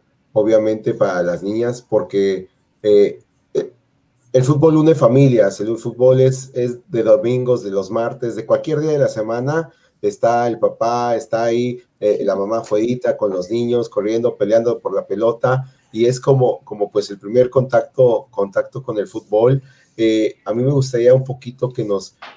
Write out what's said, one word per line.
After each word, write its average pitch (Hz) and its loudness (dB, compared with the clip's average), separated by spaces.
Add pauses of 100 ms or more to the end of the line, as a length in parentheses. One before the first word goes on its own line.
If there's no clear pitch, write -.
(320)
obviamente 110 0
para 95 0
las 87 -4
niñas 117 -4
porque, 98 -2 (340)
eh, 104 2 (340)
eh, - -4 (600)
el 131 4
fútbol 151 4
une 156 4
familias, 120 4
el 110 -4
fútbol 127 2
es, 131 0
es 123 -4 (120)
de 113 -2
domingos, 120 2
de 98 -8
los 95 -4
martes, 117 -6
de 110 -10
cualquier 147 -2
día 156 -2
de 147 0
la 131 2
semana, 127 -4 (320)
está 117 0
el 113 -4
papá, 120 -2
está 113 -4
ahí, 120 -2 (200)
eh, 104 0
la 98 0
mamá 101 -4
fuerita 117 -2
con 104 -2
los 90 -6
niños, 120 -2
corriendo, 113 -2
peleando 113 0
por - -6
la - -4
pelota, 131 -2 (200)
y 113 0
es 131 0
como, 127 2
como, 104 -6
pues, 101 -2
el 101 -14
primer 120 2
contacto, 123 0
contacto 104 -4
con 110 -8
el 95 -2
fútbol. 117 0 (340)
Eh, 110 0 (100)
a 104 -4
mí 120 -2
me 139 0
gustaría 127 2
un 131 4
poquito 123 -10
que 123 -6
nos, 98 -6 (200)